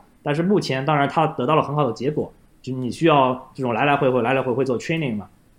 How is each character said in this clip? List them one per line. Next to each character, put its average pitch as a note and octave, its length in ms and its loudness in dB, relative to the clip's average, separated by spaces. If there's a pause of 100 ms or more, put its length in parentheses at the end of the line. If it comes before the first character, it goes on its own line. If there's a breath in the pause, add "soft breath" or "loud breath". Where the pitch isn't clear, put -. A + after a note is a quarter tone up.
(240)
但 D3 100 -2
是 D3+ 80 0
目 F#3+ 180 2
前 C3+ 260 -4
当 D3+ 120 2
然 C#3 100 2
它 D#3 200 0
得 D3 180 -4
到 D3+ 100 2
了 D3 60 4
很 C#3 140 -4
好 D3 100 0
的 A#2 80 -2
结 B2 180 -4
果， B2 220 -4 (280)
就 B2+ 120 -8
你 B2+ 180 -4
需 - 140 -2
要 C3 480 2
这 C3+ 100 -8
种 A#2+ 100 0
来 A#2 120 0
来 D3 100 4
回 C#3 140 2
回， B2+ 120 2
来 A#2 120 0
来 C3+ 80 2
回 B2+ 100 -2
回 B2+ 140 0
做 B2 140 -2
training D#3 360 -4
嘛， G2 140 -10 (300)